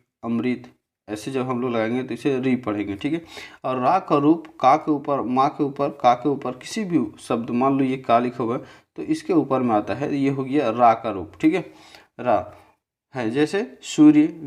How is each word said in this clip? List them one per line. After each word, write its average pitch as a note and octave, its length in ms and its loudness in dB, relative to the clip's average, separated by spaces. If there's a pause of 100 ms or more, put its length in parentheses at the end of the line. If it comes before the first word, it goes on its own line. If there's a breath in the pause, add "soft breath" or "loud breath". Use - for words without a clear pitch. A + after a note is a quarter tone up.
(240)
अमृत, A#2 460 -4 (380)
ऐसे G#2+ 220 -10
जब C3 180 -4
हम B2 120 -4
लोग B2+ 100 -2
लगाएंगे A#2 320 -2
तो B2 120 -8
इसे C3+ 260 -2
री C3 180 0
पढ़ेंगे, G2+ 380 -4
ठीक C#3 160 -4
है। E3 100 -4 (420 loud breath)
और C3 160 -4
रा C#3+ 200 2
का F3+ 180 0
रूप D3+ 280 4 (140)
का B2+ 160 6
के D#3+ 160 -4
ऊपर, C#3+ 300 -2
माँ B2+ 280 0
के C#3+ 140 -4
ऊपर, C#3 280 -2
का B2 220 4
के C#3 140 -2
ऊपर C3 300 -4
किसी - 260 -8
भी E3+ 200 0 (160)
शब्द, A#2 320 -4
मान C3+ 260 0
लो C#3 60 2
ये C3 140 -2
का A#2+ 200 2
लिखा B2 260 -2
हुआ A#2 120 -4
है - 60 -8 (340 loud breath)
तो - 80 -14
इसके D#3 280 -4
ऊपर C3+ 280 2
में B2 140 0
आता G#2 200 0
है, C3+ 200 -4
ये C#3 160 0
हो C3+ 140 -4
गया C3 260 -2
रा A#2 240 4
का A2+ 160 -4
रूप, F#2+ 300 -8
ठीक D#3+ 140 4
है, F3+ 100 -2 (560 loud breath)
रा G#2 340 -2 (600 loud breath)
है। A#2+ 160 -4
जैसे D3+ 540 -2
सूर्य, D3+ 420 6 (200)